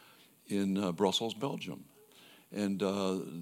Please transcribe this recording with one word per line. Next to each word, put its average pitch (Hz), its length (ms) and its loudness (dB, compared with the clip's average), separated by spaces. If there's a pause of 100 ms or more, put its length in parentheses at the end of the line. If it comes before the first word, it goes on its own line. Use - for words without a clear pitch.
(500)
in, 98 260 2
uh, 98 160 2
Brussels, 95 400 2
Belgium. - 520 -6 (680)
And, 101 300 0
uh, 95 360 2 (240)